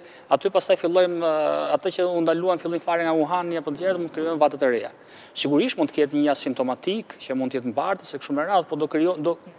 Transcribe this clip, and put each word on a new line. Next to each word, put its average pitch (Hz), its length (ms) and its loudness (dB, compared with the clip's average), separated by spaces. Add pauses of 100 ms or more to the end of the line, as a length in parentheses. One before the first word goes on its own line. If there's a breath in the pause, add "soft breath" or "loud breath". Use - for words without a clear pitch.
(300 loud breath)
aty 143 200 2
pastaj 185 280 2
fillojmë, 175 440 2
ë, 151 560 0
atë 185 180 -4
që 180 120 0
u 175 140 0
ndaluan 165 380 2
fillim 170 200 -4
fare 170 240 0
nga 160 100 2
Wuhan 170 440 0
apo 151 140 -6
të 139 60 -8
tjerët, 180 220 0
mund 165 120 -6
të - 40 -18
krijojmë 160 240 -2
vate 143 180 2
të 135 140 2
reja. 110 200 -2 (440 loud breath)
Sigurisht 151 420 2
mund 156 140 0
të - 100 -20
ketë 147 160 2
një 147 140 4
asimptomatik 139 880 -4
që - 160 -6
mund 131 160 -2
të 131 100 -4
jetë 123 120 -4
mbartës 185 420 -2
e - 40 -10
kështu - 140 -8
me 147 120 0
radhë, 185 220 2
po 160 80 -4
do 151 120 0
krijo-, 165 340 2
do, 165 160 0 (220)